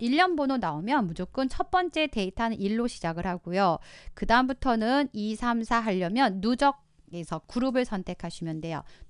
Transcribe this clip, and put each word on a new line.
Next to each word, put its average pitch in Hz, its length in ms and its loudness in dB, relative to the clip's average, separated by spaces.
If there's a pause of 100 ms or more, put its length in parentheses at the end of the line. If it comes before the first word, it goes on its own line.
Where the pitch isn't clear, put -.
일 240 160 2
년 359 180 4
번호 277 220 0
나오면 202 500 0
무조건 180 420 -4
첫 - 220 -4
번째 339 380 2
데이터는 220 500 -2
일로 220 300 0
시작을 170 360 -4
하고요. 180 540 0 (360)
그 - 120 -6
다음부터는 254 880 2
이, 214 240 -4
삼, 233 260 -2
사 233 160 0
하려면 196 640 0
누적에서 208 1040 -2
그룹을 247 380 0
선택하시면 170 800 -6
돼요. 160 200 -6 (280)